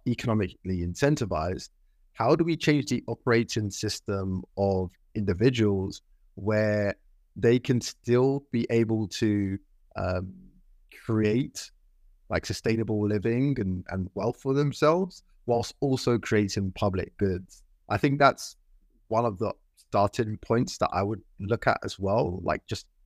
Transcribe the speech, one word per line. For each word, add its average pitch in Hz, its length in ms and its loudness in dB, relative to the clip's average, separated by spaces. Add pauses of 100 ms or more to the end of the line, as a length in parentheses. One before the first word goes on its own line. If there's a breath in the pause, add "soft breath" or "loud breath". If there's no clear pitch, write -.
economically 104 720 -2
incentivized. 90 920 -2 (440)
How 123 220 2
do 165 80 2
we 160 140 -2
change 147 300 2
the 120 200 -2
operating 113 640 0
system 98 720 -4 (140)
of 95 340 0 (240)
individuals 104 840 0 (340)
where 104 580 0 (420)
they 117 220 4
can 123 220 0
still 131 720 0
be 117 180 -2
able 110 380 2
to, 101 500 0 (380)
um, 92 380 -4 (720)
create, 110 640 0 (580)
like, 87 160 -2
sustainable 110 640 0
living 117 520 0
and, 92 300 -4
and 92 240 -6
wealth 113 280 -4
for 135 120 -2
themselves 151 720 0 (220)
whilst 117 340 0
also 131 380 2
creating 101 560 0
public 95 440 -2
goods? 92 460 -4 (260)
I - 80 0
think 143 220 2
that's - 360 4 (540)
one 110 160 2
of 104 120 -2
the 104 160 -2 (220)
starting 107 600 0
points 123 400 0
that - 160 2
I 95 100 0
would 101 180 -4 (180)
look 101 280 -2
at 113 160 2
as - 160 -10
well. 117 440 0
Like, - 240 -2
just - 200 -8 (180)